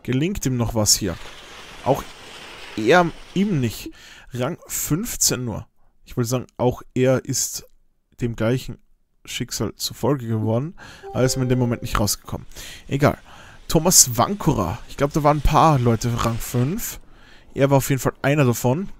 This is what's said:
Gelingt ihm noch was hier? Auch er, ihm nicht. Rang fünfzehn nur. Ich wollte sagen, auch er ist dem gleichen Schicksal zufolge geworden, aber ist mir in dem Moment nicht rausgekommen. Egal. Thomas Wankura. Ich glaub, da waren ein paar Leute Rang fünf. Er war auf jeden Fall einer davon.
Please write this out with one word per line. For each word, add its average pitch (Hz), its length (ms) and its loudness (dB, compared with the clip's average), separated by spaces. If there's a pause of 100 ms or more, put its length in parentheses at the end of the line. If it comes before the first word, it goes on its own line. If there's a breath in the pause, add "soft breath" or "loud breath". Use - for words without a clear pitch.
Gelingt 143 440 -2
ihm 131 120 0
noch 117 180 -2
was 104 200 4
hier? 90 200 -4 (720)
Auch 139 180 2 (720)
er, 160 340 4 (260)
ihm 190 240 2
nicht. - 320 -4 (420 loud breath)
Rang 123 240 -4 (100)
fünfzehn - 800 -2
nur. - 220 -8 (360)
Ich - 140 -8
wollte 120 120 0
sagen, 127 180 -2 (100)
auch 123 240 2 (120)
er 127 300 4
ist - 420 -4 (540)
dem 117 160 -2
gleichen 117 440 -2 (460)
Schicksal - 500 -4
zufolge 120 520 -2
geworden, 113 480 0 (380 loud breath)
aber 120 100 2
ist 131 140 2
mir 131 60 0
in 123 60 -2
dem 127 100 4
Moment 120 220 0
nicht - 160 -4
rausgekommen. - 480 -2 (440 loud breath)
Egal. 139 280 2 (520 loud breath)
Thomas 156 480 2
Wankura. 110 600 0 (100)
Ich - 80 -12
glaub, 143 160 0
da 151 100 0
waren 151 140 4
ein 143 40 -4
paar 147 380 6
Leute 117 460 2
Rang 117 120 0
fünf. 131 640 -2 (540 soft breath)
Er 139 160 2
war 139 80 6
auf 127 120 2
jeden 135 120 0
Fall - 200 0
einer 143 220 2
davon. 127 460 0 (100)